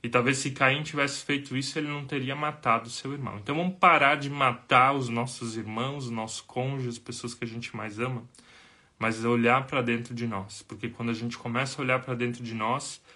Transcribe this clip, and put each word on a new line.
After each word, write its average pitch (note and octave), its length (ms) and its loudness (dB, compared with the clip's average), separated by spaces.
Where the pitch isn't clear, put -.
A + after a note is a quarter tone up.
E A#2 80 -4
talvez B2+ 300 4
se C#3 140 -2
Caim C#3 320 4
tivesse C#3+ 400 -2
feito C#3 320 -2
isso, C3 200 -4
ele D3+ 120 -2
não C#3+ 180 -6
teria C3+ 300 -4
matado B2+ 520 0
seu C3+ 240 -8
irmão. A#2+ 260 -6
Então C#3+ 180 -4
vamos F#3 220 0
parar D3+ 360 8
de C#3 160 -4
matar C3+ 640 6
os C3 140 0
nossos A#2 480 -4
irmãos, A#2+ 500 -4
o A#2 60 -6
nosso A2 320 -6
cônjuge, C3 440 -4
as A#2+ 100 -8
pessoas A#2+ 360 -10
que - 100 -8
a A#2 40 -6
gente A2+ 280 -8
mais G#2+ 220 -8
ama, B2 240 -2
mas A2+ 280 0
olhar A#2+ 420 4
pra C3 160 0
dentro A#2+ 320 -2
de A#2 100 -4
nós. G#2 380 -6
Porque G#2 260 -10
quando A#2 220 -6
a A#2 40 0
gente A#2 220 -6
começa B2+ 440 -4
a C#3 40 -2
olhar B2+ 160 2
pra B2+ 140 -4
dentro A#2+ 300 -2
de A2+ 100 -6
nós, A2+ 480 -2